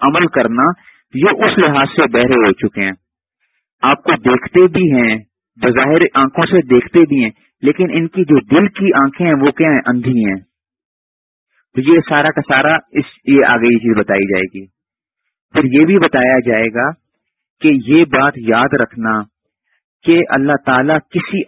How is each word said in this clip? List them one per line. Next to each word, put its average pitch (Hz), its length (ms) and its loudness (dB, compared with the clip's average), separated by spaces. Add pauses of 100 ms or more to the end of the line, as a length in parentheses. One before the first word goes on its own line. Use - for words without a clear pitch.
عمل 160 260 0
کرنا، 120 400 -2 (460)
یہ 190 320 0
اس 190 120 -2
لحاظ 143 300 0
سے 147 200 -2
بہرے 123 380 0
ہو 101 60 2
چکے 101 300 -4
ہیں۔ 95 100 -4 (920)
آپ 135 200 0
کو 165 180 0
دیکھتے 127 460 2
بھی 175 240 0
ہیں، 117 240 0 (420)
بظاہر 131 560 0
آنکھوں 135 380 -2
سے 185 160 2
دیکھتے 127 380 2
بھی 139 180 -2
ہیں، 110 60 -2 (340)
لیکن 147 280 0
ان 165 160 -4
کی 185 160 -4
جو 143 160 4
دل 151 280 2
کی 190 240 -2 (120)
آنکھیں 139 240 -4
ہیں 160 60 2
وہ 139 240 0
کیا 160 120 0
ہیں؟ 139 160 0
اندھی 123 400 -2
ہیں۔ 95 140 -4 (1400)
تو 131 60 0
یہ 160 180 4
سارا 151 320 0
کا 156 100 -2
سارا 143 340 0 (160)
اس، 147 140 -2 (200)
یہ 139 280 4
آگے 120 200 2
یہ 113 60 2
چیز 113 180 0
بتائی 98 300 -2
جائے 95 160 -2
گی۔ 95 220 -12 (880)
پھر 131 260 0
یہ 160 60 4
بھی 190 140 2
بتایا 127 400 0
جائے 117 280 -2
گا 120 240 -4 (680)
کہ 156 80 2 (160)
یہ 156 200 4
بات 135 320 -2
یاد 117 360 0 (100)
رکھنا 110 380 -4 (840)
کہ 170 240 2
اللہ 139 360 0
تعالیٰ 139 320 0 (140)
کسی 180 360 -6